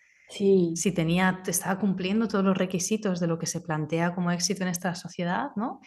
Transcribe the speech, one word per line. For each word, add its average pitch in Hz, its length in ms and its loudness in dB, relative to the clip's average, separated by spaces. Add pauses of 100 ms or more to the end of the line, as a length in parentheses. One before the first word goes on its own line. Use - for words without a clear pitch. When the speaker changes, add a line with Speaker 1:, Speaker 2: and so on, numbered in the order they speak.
(280)
Speaker 1:
Sí. 180 540 4
Speaker 2:
Si 190 100 2
tenía, 180 540 2
estaba 190 320 -2
cumpliendo 190 480 0
todos 196 180 0
los 190 120 4
requisitos 185 640 -2
de 175 80 0
lo 165 100 0
que 170 80 -6
se - 140 -4
plantea 165 540 -2
como 175 180 0
éxito 180 320 -2
en 185 60 -2
esta 175 260 -4
sociedad, 185 580 -4
¿no? 226 320 -6